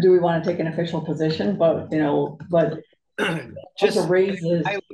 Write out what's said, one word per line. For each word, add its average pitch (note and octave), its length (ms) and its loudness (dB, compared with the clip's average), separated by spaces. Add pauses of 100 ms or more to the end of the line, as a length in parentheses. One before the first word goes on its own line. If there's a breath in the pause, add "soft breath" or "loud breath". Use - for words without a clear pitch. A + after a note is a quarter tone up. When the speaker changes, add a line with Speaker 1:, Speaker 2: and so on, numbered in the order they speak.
Speaker 1:
do F#3 100 6
we F3+ 80 8
want E3+ 240 0
to F3 60 0
take E3+ 100 -2
an D#3+ 80 -2
official E3 340 -4
position? D#3+ 560 -2
But, E3 340 2
you D#3 80 0
know, D3 380 0 (120)
but E3 300 0 (380)
Speaker 2:
<clears throat> D#3 600 -8
Just, G3 180 2
Speaker 1:
the E3+ 100 0
raises. F3 580 0
Speaker 2:
I, G3 140 -4 (140)